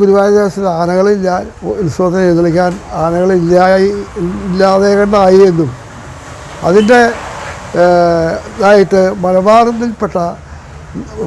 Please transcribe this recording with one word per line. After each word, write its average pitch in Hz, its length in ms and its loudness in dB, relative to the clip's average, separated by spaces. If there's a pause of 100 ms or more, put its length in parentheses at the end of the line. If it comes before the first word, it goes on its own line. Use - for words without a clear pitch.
ഗുരുവായൂർ 202 340 4
ദേവസ്ഥയിൽ 196 320 -2 (120)
ആനകളില്ല, 185 480 0 (520)
ഉത്സവത്തിന് 185 480 -2
എഴുന്നള്ളിക്കാൻ 175 420 0 (320)
ആനകളില്ലായി-, 180 880 2 (560)
ഇല്ലാതെ 190 400 2 (120)
കൊണ്ടായി 196 480 4
എന്നും, 165 220 0 (1000)
അതിൻ്റെ, 214 320 4 (840)
ഏഹ്, 170 500 2 (220)
ഇതായിട്ട് 196 480 4 (220)
മലബാറിൽപ്പെട്ട, 214 920 0 (1120)